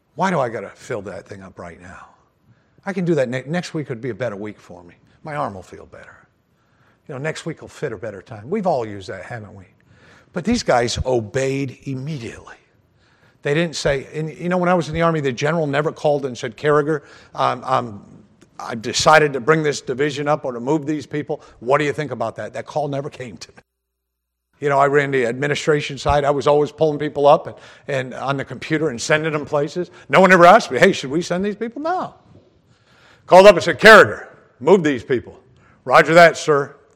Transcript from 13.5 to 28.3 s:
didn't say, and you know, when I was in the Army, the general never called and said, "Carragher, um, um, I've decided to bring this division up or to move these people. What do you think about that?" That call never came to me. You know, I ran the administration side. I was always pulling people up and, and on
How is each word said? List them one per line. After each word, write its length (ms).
didn't 220
say, 360
and 180
you 200
know, 80
when 100
I 60
was 140
in 60
the 80
Army, 180
the 120
general 340
never 260
called 340
and 100
said, 220
"Carragher, 460
um, 300
um, 600
I've 240
decided 520
to 60
bring 220
this 180
division 480
up 160
or 80
to 80
move 240
these 220
people. 340
What 180
do 60
you 100
think 160
about 260
that?" 160
That 140
call 220
never 200
came 300
to 140
me. 100
You 80
know, 120
I 80
ran 240
the 120
administration 760
side. 260
I 60
was 180
always 240
pulling 260
people 300
up 180
and, 100
and 280
on 220